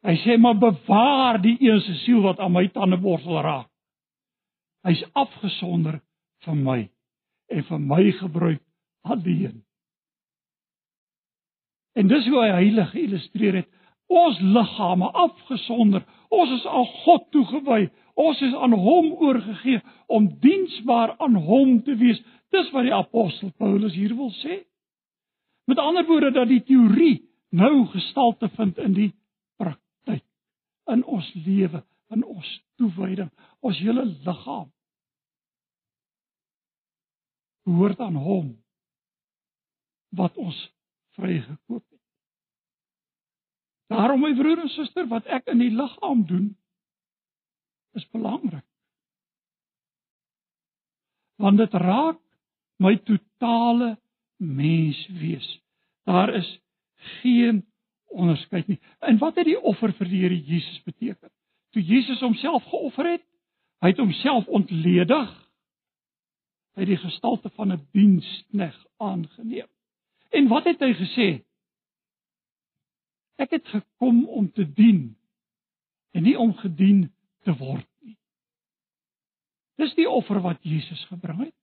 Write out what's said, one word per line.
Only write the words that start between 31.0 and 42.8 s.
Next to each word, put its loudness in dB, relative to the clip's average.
ons -6
lewe, -2
in -4
ons -14
toewyding, -4
ons -4
hele -2
liggaam -10
behoort 0
aan -6
Hom -4
wat -4
ons -10
vrygekoop -8
het. -20